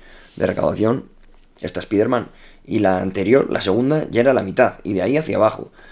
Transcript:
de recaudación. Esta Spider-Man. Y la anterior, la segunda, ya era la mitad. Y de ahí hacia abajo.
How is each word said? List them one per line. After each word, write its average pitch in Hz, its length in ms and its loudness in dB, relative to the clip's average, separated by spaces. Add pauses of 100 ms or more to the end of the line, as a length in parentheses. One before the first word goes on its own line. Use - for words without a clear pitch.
(360)
de - 100 -2
recaudación. 107 580 -2 (560)
Esta 90 200 -8
Spider-Man. 110 480 0 (360)
Y 107 140 -4
la 95 240 2
anterior, 98 480 2
la - 100 -2
segunda, 127 500 0
ya 117 120 2
era 131 100 4
la 107 100 2
mitad. 98 400 0
Y 101 120 -4
de 92 80 0
ahí 135 160 0
hacia 98 180 -4
abajo. - 360 0 (200)